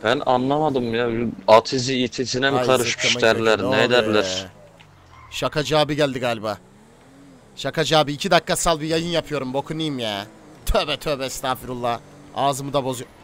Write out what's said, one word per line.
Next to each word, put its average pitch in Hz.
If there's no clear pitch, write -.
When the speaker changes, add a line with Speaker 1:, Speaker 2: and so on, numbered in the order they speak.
Speaker 1:
Ben 123
anlamadım 131
ya. 120
At 110
izi 127
it 120
izine 127
mi 135
Speaker 2:
Ay, 123
Speaker 1:
karışmış 120
Speaker 2:
zıkkımın -
kökü, 113
Speaker 1:
derler, 107
Speaker 2:
ne 98
Speaker 1:
ne -
Speaker 2:
oluyor 117
Speaker 1:
derler? 110
Speaker 2:
ya? 92
Şakacı 143
abi 147
geldi 139
galiba. 110
Şakacı 143
abi, 147
iki 185
dakika 175
sal, 165
bir 156
yayın 165
yapıyorum. 147
Bokunu 139
yiyeyim 151
ya. 104
Tövbe 151
tövbe, 135
estağfirullah. 123
Ağzımı 139
da 139
bozuyor. 127